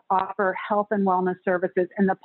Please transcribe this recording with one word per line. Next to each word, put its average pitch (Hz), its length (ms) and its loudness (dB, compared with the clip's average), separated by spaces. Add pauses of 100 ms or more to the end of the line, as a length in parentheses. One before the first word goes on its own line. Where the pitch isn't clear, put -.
offer 190 480 -2 (100)
health 208 220 0
and 202 160 0
wellness 185 300 2 (100)
services 180 420 0 (120)
in 196 80 4
the 190 180 0